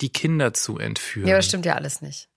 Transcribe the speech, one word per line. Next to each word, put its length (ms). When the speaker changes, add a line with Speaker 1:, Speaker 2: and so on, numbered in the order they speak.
Speaker 1:
die 80
Kinder 460
zu 240
entführen. 500
Speaker 2:
Ja, 80
das 80
stimmt 220
ja 80
alles 260
nicht. 360